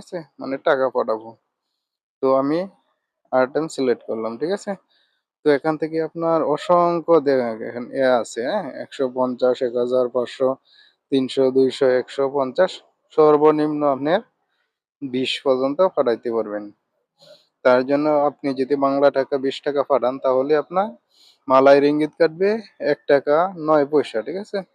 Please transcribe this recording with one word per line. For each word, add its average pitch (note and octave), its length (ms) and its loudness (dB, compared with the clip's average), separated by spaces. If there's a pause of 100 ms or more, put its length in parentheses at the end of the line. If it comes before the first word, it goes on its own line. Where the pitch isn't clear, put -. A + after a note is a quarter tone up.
আছে? F#3+ 160 -14 (220)
মানে C3+ 160 -8 (120)
টাকা C3+ 180 0 (100)
পাঠাবো। A2+ 340 -4 (920)
তো C3+ 60 0 (140)
আমি D3 180 -2 (720)
এয়ারটাইম C3 340 0 (100)
সিলেক্ট B2+ 340 0
করলাম, A2 320 -6
ঠিক E3 180 -4
আছে? G3+ 140 -10 (720)
তো - 20 2 (100)
এখান D#3 240 -2
থেকে D#3+ 160 -6 (100)
আপনার E3 320 -2 (160)
অসংখ্য F3 600 2 (100)
দে-, B2 320 0 (120)
এখানে A#2+ 180 -12 (140)
এ - 20 2 (180)
আছে, - 180 -10 (100)
হ্যাঁ? F#3+ 160 -4 (180)
একশো - 220 -6 (120)
পঞ্চাশ, B2+ 400 0 (100)
এক A#2 140 -4
হাজার, B2 240 0 (100)
পাঁচশো, B2+ 340 -2 (640)
তিনশো, C3+ 320 0 (120)
দুইশো, C3 320 2 (140)
একশো - 220 -6 (120)
পঞ্চাশ, C#3+ 360 0 (440)
সর্বনিম্ন D3+ 680 4 (140)
আপনার D3+ 260 -2 (800)
বিশ B2+ 300 -4 (140)
পর্যন্ত C3+ 340 0 (160)
পাঠাইতে A#2+ 400 -2
পারবেন। G#2 280 -4 (1000)
তার B2+ 140 6 (100)
জন্য C#3+ 180 0 (220)
আপনি C#3+ 200 -8 (100)
যদি C3 160 0 (100)
বাংলা C#3 320 4
টাকা C3+ 180 -2 (100)
বিশ C3+ 200 -4
টাকা C#3+ 160 -2 (100)
পাঠান, B2 220 0 (120)
তাহলে C3 280 0 (100)
আপনার F#3+ 240 -4 (600)
মালয় C3+ 380 8
রিঙ্গিত D3+ 340 0
কাটবে E3 300 0 (420)
এক C#3+ 80 -2 (120)
টাকা C#3+ 240 2 (320)
নয় D3+ 240 4
পয়সা, C#3 260 0 (100)
ঠিক E3 160 -8
আছে? G#3 140 -8 (180)